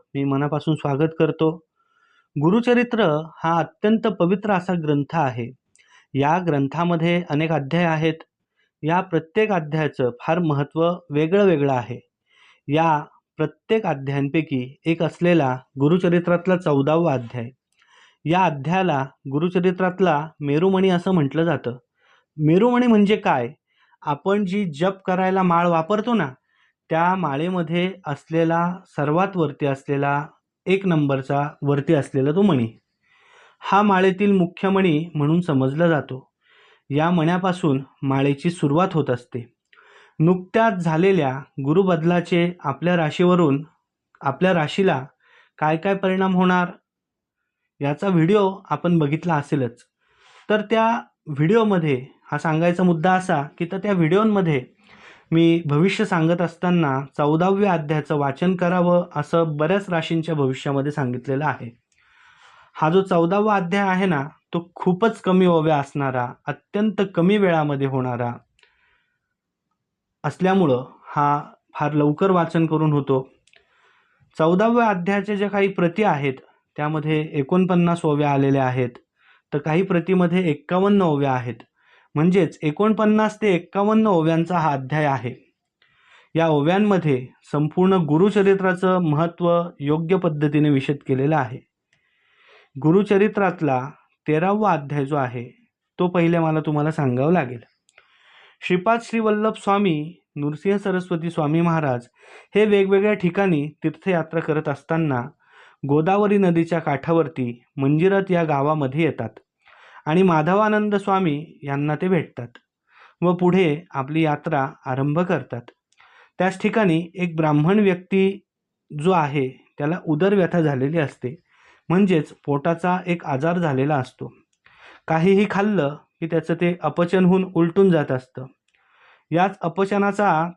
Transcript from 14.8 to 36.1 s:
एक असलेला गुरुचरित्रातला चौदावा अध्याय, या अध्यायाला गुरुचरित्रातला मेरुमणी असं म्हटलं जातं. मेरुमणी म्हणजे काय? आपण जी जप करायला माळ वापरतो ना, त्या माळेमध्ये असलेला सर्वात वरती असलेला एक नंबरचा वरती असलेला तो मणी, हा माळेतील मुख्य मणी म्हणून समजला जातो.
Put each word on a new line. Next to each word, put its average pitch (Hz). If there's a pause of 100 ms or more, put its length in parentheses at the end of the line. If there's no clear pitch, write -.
एक 165
असलेला 151 (220)
गुरुचरित्रातला 175
चौदावा 156
अध्याय, 120 (760)
या 175
अध्यायाला 151 (200)
गुरुचरित्रातला 180 (120)
मेरुमणी 185
असं 175
म्हटलं 156
जातं. 135 (600)
मेरुमणी 208
म्हणजे 208
काय? 139 (500)
आपण 190
जी 196
जप 175 (100)
करायला 190
माळ 175
वापरतो 208
ना, 160 (600)
त्या 170
माळेमध्ये 175 (140)
असलेला 165 (100)
सर्वात 170
वरती 147
असलेला 143 (400)
एक 196
नंबरचा 143 (140)
वरती 143
असलेला 135
तो 180
मणी, 127 (800)
हा 196
माळेतील 190
मुख्य 180
मणी 175
म्हणून 156
समजला 151
जातो. 131 (580)